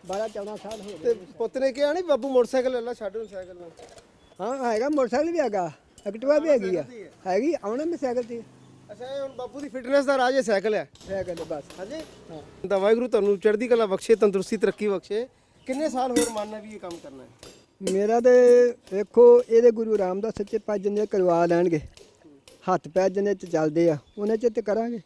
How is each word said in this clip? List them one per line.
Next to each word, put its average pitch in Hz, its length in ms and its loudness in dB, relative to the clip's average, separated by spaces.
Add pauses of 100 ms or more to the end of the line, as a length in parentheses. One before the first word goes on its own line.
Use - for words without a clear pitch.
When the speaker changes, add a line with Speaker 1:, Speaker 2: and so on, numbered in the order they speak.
Speaker 1:
ਬਾਰਾਂ 202 220 -6
ਚੌਦਾਂ 208 280 -12
ਸਾਲ 214 240 -14
ਹੋ 196 240 -16
Speaker 2:
ਤੇ 233 100 0
Speaker 1:
ਗਏ। 185 120 -10 (120)
Speaker 2:
ਪੁੱਤ 226 200 -6
ਨੇ 269 140 0
ਕਿਹਾ 285 200 -2
ਨਹੀਂ, 359 120 -4
"ਬਾਪੂ 277 240 0
ਮੋਟਰਸਾਈਕਲ 254 440 0
ਲੈ 247 80 -4
ਲਾ, 233 140 -8
ਛੱਡ 202 220 -10
ਹੁਣ 226 100 -10
ਸਾਈਕਲ 185 280 -16
ਨੂੰ"? 175 160 -20 (720)
Speaker 1:
ਹਾਂ, 240 320 -4
ਹੈਗਾ, 220 160 0
ਮੋਟਰਸਾਈਕਲ 294 440 0
ਵੀ 339 80 -2
ਹੈਗਾ, 202 300 -2 (360)
ਐਕਟਿਵਾ 240 320 0
ਵੀ 311 100 -2
ਹੈਗੀ 233 200 2
ਆ। 185 40 -2
Speaker 2:
ਸਾਈਕਲ 170 180 -4
ਤੇ 247 80 -20
ਹੀ 202 40 -18
ਹੈ? 156 80 -20 (160)
Speaker 1:
ਹੈਗੀ, 220 280 0 (100)
ਆਉਣਾ 233 200 -6
ਮੈਂ 339 140 -6
ਸਾਈਕਲ 247 240 -4
ਤੇ। 233 200 -12 (500)
Speaker 2:
ਅੱਛਾ, 214 120 -16
ਇਹ 269 160 -10
ਹੁਣ 269 160 -10
ਬਾਪੂ 254 240 -12
ਦੀ 285 80 -10
ਫਿਟਨੈਸ 262 360 0
ਦਾ 269 140 0
ਰਾਜ 254 160 2
ਇਹ 269 80 4
ਸਾਈਕਲ 214 320 0
ਹੈ। 160 140 -4 (200)
Speaker 1:
ਸਾਈਕਲ 185 260 -6
ਤੇ 165 140 -10
ਬਸ। 151 140 -8 (160)
Speaker 2:
ਹਾਂਜੀ? 214 160 -12 (360)
Speaker 1:
ਹਾਂ। 160 380 -16
Speaker 2:
ਤਾਂ 196 100 2
ਵਾਹਿਗੁਰੂ 226 300 4
ਤੁਹਾਨੂੰ 202 300 2
ਚੜ੍ਹਦੀ 214 300 2
ਕਲਾ 233 180 4
ਬਖਸ਼ੇ, 190 280 2
ਤੰਦਰੁਸਤੀ, 196 420 0
ਤਰੱਕੀ 208 320 -2
ਬਖਸ਼ੇ। 202 400 -4 (380)
ਕਿੰਨੇ 277 220 -4
ਸਾਲ 254 220 -2
ਹੋਰ 240 220 0
ਮਨ 214 220 -8
ਹੈ 214 60 -12
ਵੀ 214 140 -18
ਇਹ 196 60 -16
ਕੰਮ 175 220 -12
ਕਰਨਾ 139 200 -20
ਹੈ? 117 60 -20 (640)
Speaker 1:
ਮੇਰਾ 208 280 0
ਤੇ 247 100 4 (640)
ਵੇਖੋ, 240 560 6
ਇਹਦੇ 233 220 6
ਗੁਰੂ 220 280 -2
ਰਾਮਦਾਸ 196 400 -2
ਸੱਚੇ 214 200 -6
ਪਾਤਸ਼ਾਹ 208 240 -6
ਜਿੰਨੇ 208 240 -2
ਕਰਵਾ 175 400 2
ਲੈਣਗੇ, 170 340 2 (920)
ਹੱਥ - 140 -4
ਪੈਰ 190 220 0
ਜਿੰਨੇ 202 240 -2
ਚ 190 120 -12
ਚੱਲਦੇ 165 440 0
ਆ, 151 60 0 (220)
ਉਹਨੇ 208 180 -2
ਚ 226 180 0
ਤੇ 233 80 -4
ਕਰਾਂਗੇ। 220 440 -4